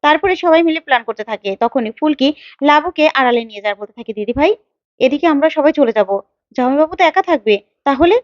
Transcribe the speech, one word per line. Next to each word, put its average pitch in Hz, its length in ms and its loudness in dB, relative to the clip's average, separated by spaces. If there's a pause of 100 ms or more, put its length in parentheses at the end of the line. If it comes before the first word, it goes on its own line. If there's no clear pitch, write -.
তারপরে 311 340 2
সবাই 339 260 2
মিলে 320 180 -2
প্ল্যান 254 240 -2
করতে 220 200 -8
থাকে। 202 260 -8 (100)
তখনই 233 320 -2
ফুলকি 294 360 0 (340)
লাবুকে 302 420 2 (100)
আড়ালে 240 300 0
নিয়ে 208 200 -16
যায়, 202 140 -2
বলতে 208 140 -14
থাকে, 226 200 -14
"দিদি 208 200 -6
ভাই, 294 180 0 (500)
এদিকে 285 260 0
আমরা 302 240 2
সবাই 311 220 0
চলে 269 200 2
যাব, 202 180 0 (460)
জামাইবাবু 285 400 0
তো 381 80 0
একা 339 180 0
থাকবে, 220 320 0 (300)
তাহলে?" 302 400 2